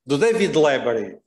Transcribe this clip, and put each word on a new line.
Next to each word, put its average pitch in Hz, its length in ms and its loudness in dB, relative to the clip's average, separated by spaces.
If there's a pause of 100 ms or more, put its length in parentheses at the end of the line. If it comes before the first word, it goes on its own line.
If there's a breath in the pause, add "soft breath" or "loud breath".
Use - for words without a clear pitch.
do 143 120 -2
David 202 380 0
Lebery, 120 720 0